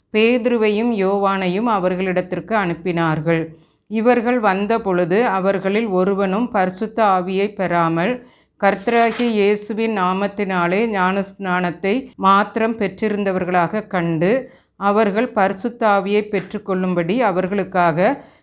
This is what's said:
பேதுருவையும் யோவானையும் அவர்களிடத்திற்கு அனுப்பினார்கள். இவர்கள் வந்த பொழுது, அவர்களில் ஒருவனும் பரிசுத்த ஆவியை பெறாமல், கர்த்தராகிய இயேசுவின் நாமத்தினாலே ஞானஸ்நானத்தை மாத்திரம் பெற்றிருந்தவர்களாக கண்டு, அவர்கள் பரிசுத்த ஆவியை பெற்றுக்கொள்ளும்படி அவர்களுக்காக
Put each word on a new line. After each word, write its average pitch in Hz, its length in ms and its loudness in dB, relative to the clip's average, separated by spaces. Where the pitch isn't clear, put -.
பேதுருவையும் 226 760 2
யோவானையும் 196 760 0
அவர்களிடத்திற்கு 185 880 -2
அனுப்பினார்கள். 170 880 0
இவர்கள் 240 520 2
வந்த 208 420 0
பொழுது, 185 440 0
அவர்களில் 196 600 0
ஒருவனும் 196 640 0
பரிசுத்த 214 520 -2
ஆவியை 196 520 0
பெறாமல், 170 720 0
கர்த்தராகிய 226 640 2
இயேசுவின் 214 760 0
நாமத்தினாலே 190 880 0
ஞானஸ்நானத்தை 190 1300 -2
மாத்திரம் 208 600 2
பெற்றிருந்தவர்களாக 190 1120 -2
கண்டு, 175 640 0
அவர்கள் 208 520 0
பரிசுத்த 214 600 -2
ஆவியை 202 420 2
பெற்றுக்கொள்ளும்படி 185 880 -2
அவர்களுக்காக 185 1040 0